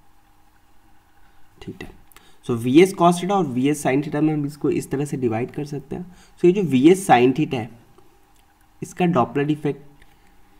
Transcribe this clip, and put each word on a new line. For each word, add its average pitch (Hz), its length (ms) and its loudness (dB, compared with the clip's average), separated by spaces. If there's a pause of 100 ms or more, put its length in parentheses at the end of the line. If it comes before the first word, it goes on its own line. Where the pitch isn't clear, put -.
(1600)
theta। - 240 -16 (580)
So, 123 120 -4
वीएस 143 360 4
cos 175 260 2
theta 180 120 -6
और 190 140 0
वीएस 135 400 -2
sin 135 180 0
theta 147 180 -6
में 156 120 2
हम 147 120 -4
इसको 147 240 -4
इस 139 200 -4
तरह 135 140 -4
से 143 120 -8
डिवाइड 120 380 -4
कर 151 100 -10
सकते 143 320 -12
हैं। 180 80 -12 (320)
So, - 80 0
ये 180 80 6
जो 202 100 -2
वीएस 156 480 4
sin 127 280 4
theta 147 160 -4
है, 117 160 -8 (1120)
इसका - 240 -4
डॉपलर 143 440 0
इफेक्ट - 560 -8 (540)